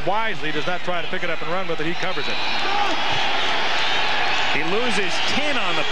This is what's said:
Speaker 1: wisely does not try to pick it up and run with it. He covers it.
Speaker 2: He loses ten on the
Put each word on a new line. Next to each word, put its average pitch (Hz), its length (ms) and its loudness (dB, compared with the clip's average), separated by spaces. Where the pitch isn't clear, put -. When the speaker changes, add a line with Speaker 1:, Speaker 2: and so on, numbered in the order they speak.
Speaker 1:
wisely 190 440 0
does 151 160 0
not 180 140 0
try 175 220 0
to 151 60 -2
pick 180 140 0
it 175 60 0
up 156 140 0
and 156 80 0
run 180 180 0
with 160 120 0
it. 151 60 0
He 170 80 0
covers 170 320 0
it. 117 120 0
Speaker 2:
He 147 160 0
loses 208 400 0
ten 285 220 0
on 180 180 0
the 147 160 0